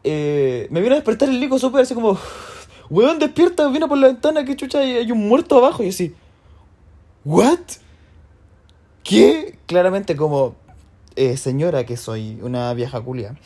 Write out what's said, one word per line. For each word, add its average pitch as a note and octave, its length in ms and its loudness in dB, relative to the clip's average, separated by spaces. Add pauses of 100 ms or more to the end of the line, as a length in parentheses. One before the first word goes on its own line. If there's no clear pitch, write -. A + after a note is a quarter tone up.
Eh, D3 680 -2
me E3 100 -2
vino B3 140 2
a - 20 2
despertar C#4 320 0
el B3+ 100 0
Nico C4 220 -2
súper B3+ 220 2
así B3+ 120 0
como, A3 240 0 (720)
"Weón, C4 300 4
despierta, D4+ 480 2
viene D#4 180 -2
por C#4+ 120 0
la C4+ 100 8
ventana, D4 360 0
qué C4+ 120 -6
chucha, C#4 240 -4
hay, B3+ 160 -2
hay A#3 160 -2
un G#3+ 160 -2
muerto C#4+ 300 4
abajo". B3+ 260 2
Y F3+ 60 -4
así, F3 220 -6 (1120)
"¿What?". A3+ 360 2 (1400)
¿Qué? D4+ 640 4
Claramente F3+ 500 0
como, C#3 400 -2 (580)
eh, C3 220 0
señora C3+ 500 -2
que A#2+ 100 -10
soy, A2 460 -10
una B2 320 -6
vieja A#2+ 260 -6
culia, B2 460 -10